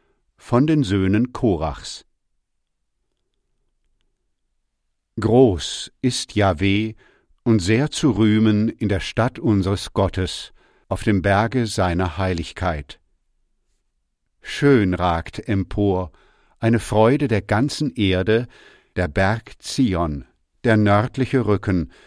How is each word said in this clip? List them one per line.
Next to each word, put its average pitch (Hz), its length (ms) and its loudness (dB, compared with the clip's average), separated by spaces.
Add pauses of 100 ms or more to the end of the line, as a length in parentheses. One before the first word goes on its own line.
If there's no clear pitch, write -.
(360)
von 131 300 0
den 156 160 2
Söhnen 101 500 0
Korachs. 80 720 -4 (3250)
Groß 110 800 2
ist - 340 -4
Jahwe 101 600 0 (500)
und 113 160 4
sehr 113 300 0
zu 139 220 0
rühmen 107 560 2
in 110 200 -4
der 95 120 -2
Stadt - 380 -4
unseres 98 540 0
Gottes, - 600 -2 (360)
auf 92 140 -4
dem 101 200 0
Berge 110 440 0
seiner 90 520 -2
Heiligkeit. 87 840 -6 (1400)
Schön 117 540 2
ragt 85 540 -4
empor, 95 640 -2 (460)
eine 113 200 2
Freude 117 500 2
der 101 140 0
ganzen 135 520 -2
Erde, 101 520 0 (500)
der 87 120 -2
Berg 101 520 -2
Zion, 85 640 -2 (400)
der 113 120 4
nördliche 107 680 2
Rücken, 98 460 0 (140)